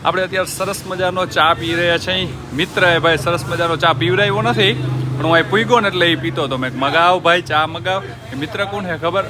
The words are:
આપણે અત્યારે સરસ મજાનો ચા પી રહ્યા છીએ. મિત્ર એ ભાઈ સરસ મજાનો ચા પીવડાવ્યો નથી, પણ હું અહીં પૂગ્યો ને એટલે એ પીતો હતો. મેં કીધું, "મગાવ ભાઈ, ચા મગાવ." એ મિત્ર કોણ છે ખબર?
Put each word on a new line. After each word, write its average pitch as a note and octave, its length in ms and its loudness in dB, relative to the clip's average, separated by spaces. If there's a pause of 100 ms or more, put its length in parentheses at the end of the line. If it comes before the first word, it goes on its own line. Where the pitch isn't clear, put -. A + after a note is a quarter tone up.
આપણે F3 180 0
અત્યારે F#3 240 -2
સરસ F#3+ 400 -6
મજાનો F#3 400 -2
ચા E3 280 2
પી E3 200 -4
રહ્યા E3+ 240 2
છીએ. F#3 300 -4 (260)
મિત્ર F#3 300 0
એ E3+ 140 4
ભાઈ D#3+ 180 4
સરસ E3 320 -2
મજાનો E3+ 280 0
ચા E3+ 160 4
પીવડાવ્યો G3 500 2
નથી, A3 300 2 (460)
પણ D3+ 60 -2
હું E3 100 2
અહીં E3 160 4
પૂગ્યો A3+ 300 4
ને G3+ 80 2
એટલે F3 240 2
એ D#3 40 2
પીતો D#3 280 -4
હતો. C3 120 -2
મેં B2+ 140 -4
કીધું, C3 180 -2
"મગાવ E3+ 320 4
ભાઈ, E3+ 220 4
ચા D#3 240 0
મગાવ." F#3 380 -4
એ - 320 -12
મિત્ર D#3+ 280 -4
કોણ G3 200 -6
છે E3+ 120 -4
ખબર? F3 340 0